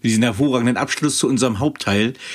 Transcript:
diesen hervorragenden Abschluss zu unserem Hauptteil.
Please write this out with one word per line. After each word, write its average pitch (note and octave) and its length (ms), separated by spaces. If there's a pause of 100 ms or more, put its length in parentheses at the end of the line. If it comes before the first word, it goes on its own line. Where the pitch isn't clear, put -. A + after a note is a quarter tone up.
diesen A2+ 220
hervorragenden B2 540
Abschluss C#3 400
zu C#3 100
unserem A#2+ 320
Hauptteil. A2+ 540 (220)